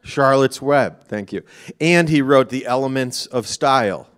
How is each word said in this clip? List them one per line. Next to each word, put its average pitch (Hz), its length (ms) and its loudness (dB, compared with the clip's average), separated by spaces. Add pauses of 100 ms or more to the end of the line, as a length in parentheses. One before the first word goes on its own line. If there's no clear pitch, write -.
Charlotte's 135 580 2
Web, 135 440 -2
thank 104 280 -10
you. 92 100 -8 (380)
And 170 260 2
he 151 140 2
wrote 131 280 4
The 131 160 -8
Elements 131 600 -4
of 120 220 -6
Style 117 600 0 (100)